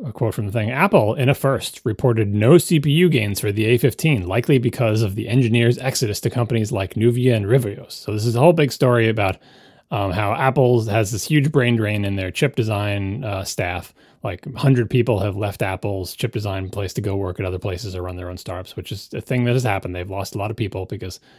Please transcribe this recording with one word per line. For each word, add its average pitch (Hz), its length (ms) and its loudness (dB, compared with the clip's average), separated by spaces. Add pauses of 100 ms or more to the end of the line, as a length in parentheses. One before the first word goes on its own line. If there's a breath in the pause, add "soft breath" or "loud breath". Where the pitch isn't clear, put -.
a 131 80 -8
quote 107 220 -2
from 104 140 -6
the 98 40 -6
thing. 110 200 -2
"Apple, 135 420 2
in 131 160 2
a 139 60 2
first, - 480 -2
reported 110 500 0
no 110 240 6
C 160 220 2
P 147 120 0
U 175 180 4
gains 107 300 0
for 107 120 -2
the 107 140 0
A 120 120 4
fifteen, 120 500 2
likely 123 300 2
because 113 460 2
of 98 120 -2
the 107 120 -6
engineers' 120 500 4
exodus 127 440 -4
to - 80 -2
companies 113 420 -2
like 95 240 -4
Nuvia 120 400 4
and 104 100 0
Rivios." 110 460 0
So - 200 -10
this 107 140 -2
is 117 100 0
a 117 40 2
whole 165 140 8
big 151 180 2
story 120 360 4
about, 104 300 0 (540 soft breath)
um, 101 200 -2
how 101 220 0
Apple 127 520 4
has 107 260 0
this 107 140 -6
huge 151 260 2
brain 123 240 4
drain 104 300 0
in 98 100 -2
their 95 160 -4
chip 135 240 0
design, 104 680 -2
uh, 98 200 -4
staff. 90 500 -6 (300 soft breath)
Like, 92 220 -8
a 131 120 -12
hundred 123 300 2
people 117 320 2
have 98 160 -2
left 101 280 -6
Apple's 95 520 -6
chip 120 160 -4
design 95 380 -6
place 98 240 -8
to - 80 -4
go 98 140 -4
work 95 240 -6
at 98 60 -4
other 92 120 -4
places 92 380 -8
or 90 80 -8
run 90 140 -10
their 90 120 -10
own 92 80 -10
startups, 92 380 -12
which - 160 -12
is - 240 -12
a - 40 -6
thing 123 260 0
that 120 80 2
has 127 100 2
happened. 98 320 -4
They've 90 120 -8
lost 95 280 -8
a - 20 -6
lot 101 140 -4
of 104 60 -10
people 95 280 -6
because 95 340 -10 (200 soft breath)